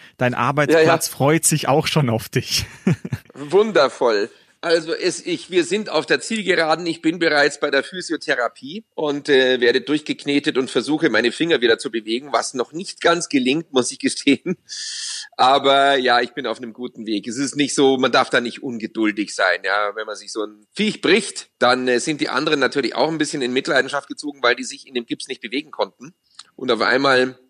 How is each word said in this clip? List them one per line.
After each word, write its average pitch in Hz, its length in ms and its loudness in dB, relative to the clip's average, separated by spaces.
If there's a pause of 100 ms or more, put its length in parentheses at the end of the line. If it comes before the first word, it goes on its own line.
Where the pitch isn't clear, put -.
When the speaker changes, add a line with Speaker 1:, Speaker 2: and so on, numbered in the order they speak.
(180)
Speaker 1:
dein 123 160 0
Arbeitsplatz 151 760 2
Speaker 2:
Ja, - 60 -6
ja. - 40 -18
Speaker 1:
freut 151 280 2
sich - 240 0
auch 147 180 4
schon 143 220 2
auf 113 180 0
dich. - 380 -2 (200)
<laughs> 170 200 0 (280)
Speaker 2:
Wundervoll. 143 960 2 (340)
Also 165 300 0
es, - 320 -4
ich, 170 240 -6
wir 175 140 2
sind 202 260 -4
auf 147 160 -2
der 151 160 2
Zielgeraden. 170 640 0
Ich 165 160 -6
bin 160 160 0
bereits 147 420 2
bei 147 120 -2
der 139 120 2
Physiotherapie 151 1080 -6
und, 147 340 -4
äh, 131 320 4
werde 123 220 4
durchgeknetet 143 760 -2
und 131 100 0
versuche, 147 400 0
meine 113 220 2
Finger 156 300 0
wieder 113 180 2
zu 135 100 -8
bewegen, 113 420 -6
was 117 220 -2
noch 120 180 -4
nicht 170 300 -12
ganz 170 260 0
gelingt, 139 460 -2
muss 127 180 0
ich - 60 -12
gestehen. - 600 -2 (800)
Aber 135 600 4
ja, 123 260 2
ich 123 120 -4
bin 139 120 -8
auf 110 140 -4
einem 117 140 -12
guten 120 340 -12
Weg. 107 200 -4
Es 117 100 -8
ist 139 180 -4
nicht 143 180 -2
so, 135 240 4
man 127 140 2
darf 131 180 2
da 127 100 2
nicht 120 220 -6
ungeduldig 107 720 -4
sein, 92 300 0
ja. 101 320 -2
Wenn 110 100 -8
man 107 100 -10
sich 98 160 -18
so 110 140 -6
ein 107 280 -16
Viech 202 280 -4
bricht, - 560 0
dann, 127 300 2
äh, 120 120 4
sind 147 220 -4
die 147 80 -4
anderen 151 300 0
natürlich 131 360 0
auch 147 140 2
ein 160 80 -4
bisschen 147 240 -4
in 123 120 -2
Mitleidenschaft 139 540 -2
gezogen, 139 360 -12
weil 120 120 4
die 127 80 -10
sich 127 220 -14
in 135 80 -20
dem 123 140 -4
Gips 139 200 -10
nicht 131 140 -12
bewegen 135 300 -8
konnten. 113 420 -8 (420)
Und 127 140 -8
auf 113 120 2
einmal 127 580 2 (100)